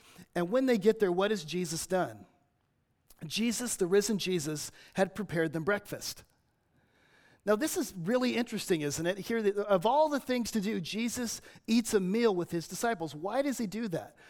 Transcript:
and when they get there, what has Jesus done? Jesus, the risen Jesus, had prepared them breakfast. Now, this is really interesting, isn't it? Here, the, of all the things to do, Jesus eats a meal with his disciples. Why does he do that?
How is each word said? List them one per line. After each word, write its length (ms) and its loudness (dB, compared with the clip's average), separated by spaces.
and 120 2
when 180 4
they 120 6
get 220 4
there, 100 4
what 220 2
has 120 -2
Jesus 440 -4
done? 360 -2
Jesus, 480 -2
the 140 0
risen 280 4
Jesus, 540 -2
had 240 0
prepared 360 -2
them 120 -4
breakfast. 580 -4
Now, 120 4
this 200 -2
is 160 -2
really 320 0
interesting, 460 -2
isn't 220 -2
it? 140 0
Here, 240 -2
the, 200 2
of 220 4
all 240 4
the 120 0
things 320 -2
to 80 0
do, 200 -2
Jesus 600 -4
eats 260 2
a 80 4
meal 320 2
with 200 -4
his 160 -4
disciples. 440 -4
Why 300 -2
does 160 -2
he 80 -2
do 220 -6
that? 260 -6